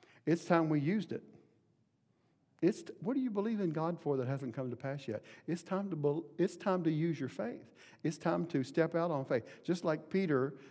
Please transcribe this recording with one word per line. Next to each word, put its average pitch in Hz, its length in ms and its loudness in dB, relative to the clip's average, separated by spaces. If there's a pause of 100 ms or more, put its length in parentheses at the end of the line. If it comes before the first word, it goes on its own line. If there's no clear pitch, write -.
(260)
It's 170 180 2
time 165 240 4
we 156 140 4
used 175 320 0
it. 131 100 -6 (1400)
It's 175 220 2
t-, - 160 -12
what 214 140 -4
do 269 80 0
you 254 80 0
believe 208 320 -2
in 175 100 0
God 160 260 -2
for 143 200 -2
that 123 100 -2
hasn't 131 260 -4
come 131 160 -6
to 117 60 -6
pass 139 320 -8
yet? 107 160 -6 (240)
It's 165 160 -4
time 196 260 -4
to 175 60 -4
bel-, 147 300 0 (120)
it's 190 200 0
time 185 260 0
to 160 80 4
use 156 260 2
your 131 120 -4
faith. - 440 -8 (300)
It's 160 140 -2
time 175 300 0
to 139 160 0
step 160 320 2
out 170 160 0
on 135 120 0
faith. 131 220 0 (180)
Just 180 220 -2
like 156 240 0
Peter 147 460 2 (160)